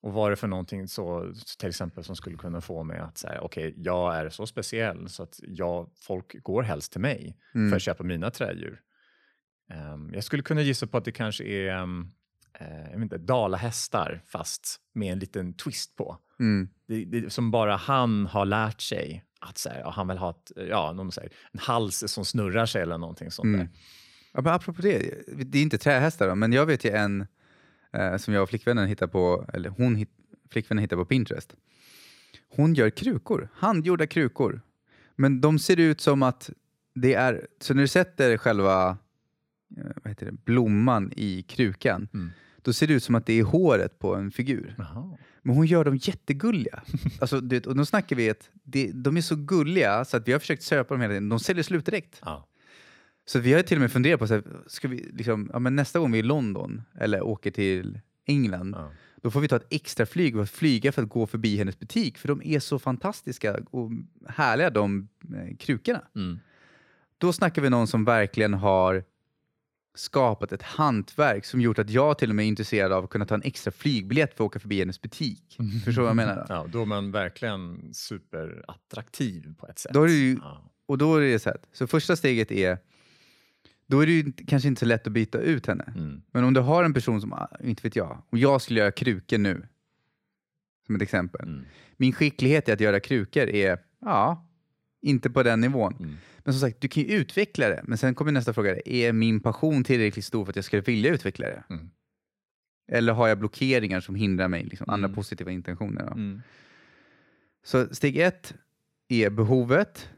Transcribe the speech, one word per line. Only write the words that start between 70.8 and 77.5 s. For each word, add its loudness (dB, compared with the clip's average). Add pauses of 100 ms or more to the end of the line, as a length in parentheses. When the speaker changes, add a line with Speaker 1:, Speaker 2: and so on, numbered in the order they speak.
Speaker 2:
som 0
gjort 4
att 0
jag 4
till 0
och 0
med 2
är 2
intresserad 2
av 2
att -10
kunna -2
ta -2
en -2
extra -4
flygbiljett 0
för -2
att 0
åka -6
förbi -2
hennes -4
butik. -10
Speaker 1:
Mm. -2
Speaker 2:
Förstår -2
du 2
vad 2
jag 2
menar 2
då? -8
Speaker 1:
<laughs> -16
Ja, -6
då -2
är 0
man -4
verkligen -6